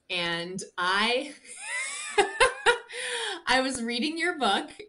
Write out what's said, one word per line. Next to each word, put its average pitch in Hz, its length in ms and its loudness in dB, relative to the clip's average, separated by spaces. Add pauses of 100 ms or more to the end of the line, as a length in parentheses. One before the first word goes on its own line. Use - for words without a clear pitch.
(120)
and 175 500 -2 (160)
I, 226 560 2 (840)
<laughs> 427 60 4 (1300)
I 254 140 6
was 262 200 -2
reading 240 360 -2
your 339 200 0
book, 233 320 2 (200)